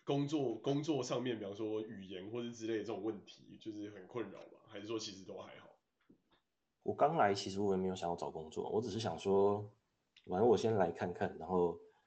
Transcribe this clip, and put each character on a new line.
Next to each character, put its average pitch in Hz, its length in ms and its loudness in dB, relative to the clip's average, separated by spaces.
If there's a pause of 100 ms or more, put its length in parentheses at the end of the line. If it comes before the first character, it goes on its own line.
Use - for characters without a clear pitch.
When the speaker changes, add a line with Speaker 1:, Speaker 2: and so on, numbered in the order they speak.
Speaker 1:
工 143 240 0
作， 139 300 0
工 139 260 0
作 143 220 0
上 123 180 0
面， 120 160 -2
比 101 60 -6
方 98 100 -6
说 107 280 -2
语 104 240 -10
言 95 260 -8
或 120 100 -4
是 120 100 -6
之 110 140 -8
类 110 120 0
的 - 20 -4
这 98 60 -6
种 104 180 -4
问 101 200 -4
题， - 360 -20
就 110 100 -10
是 104 200 -8
很 98 180 -14
困 110 240 -6
扰 - 80 -14
吗？ - 260 -18
还 107 140 -12
是 107 80 -10
说 113 100 -2
其 104 140 -8
实 95 120 -14
都 98 100 -10
还 - 260 -12
好？ - 80 -20 (1160)
Speaker 2:
我 104 100 0
刚 151 220 4
来， 104 180 6
其 101 160 -4
实 98 100 -2
我 98 140 4
也 92 40 2
没 95 100 2
有 92 60 0
想 87 140 -2
要 85 80 0
找 73 140 -4
工 80 180 -8
作， - 220 -4
我 107 100 2
只 120 80 0
是 101 100 -2
想 92 200 -2
说， 101 520 4 (540)
反 90 140 -2
正 117 100 6
我 107 80 8
先 113 200 4
来 90 140 4
看 92 220 -2
看， 85 260 -2
然 80 80 -10
后， 87 320 4 (280)